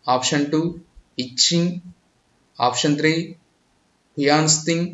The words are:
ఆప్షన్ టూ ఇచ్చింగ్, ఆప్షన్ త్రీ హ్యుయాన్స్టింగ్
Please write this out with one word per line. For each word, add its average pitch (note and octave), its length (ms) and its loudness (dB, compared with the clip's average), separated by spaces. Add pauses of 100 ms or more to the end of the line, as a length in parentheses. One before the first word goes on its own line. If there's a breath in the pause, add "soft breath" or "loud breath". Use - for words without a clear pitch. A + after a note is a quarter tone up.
ఆప్షన్ C#3 460 0
టూ D#3 80 0 (640)
ఇచ్చింగ్, E3+ 480 0 (840)
ఆప్షన్ C3+ 420 0
త్రీ D#3 120 2 (1040)
హ్యుయాన్స్టింగ్ D#3 760 2